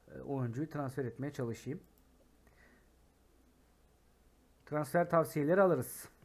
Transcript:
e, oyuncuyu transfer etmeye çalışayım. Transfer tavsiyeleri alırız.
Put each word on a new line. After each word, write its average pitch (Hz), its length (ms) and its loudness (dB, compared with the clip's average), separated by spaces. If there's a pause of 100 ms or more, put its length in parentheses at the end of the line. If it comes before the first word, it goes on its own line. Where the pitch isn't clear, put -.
(140)
e, 131 60 -12
oyuncuyu 131 500 -4
transfer 139 340 -6
etmeye 131 280 -6
çalışayım. 127 480 -6 (2750)
Transfer 160 440 0
tavsiyeleri 160 520 4
alırız. 156 460 2 (160)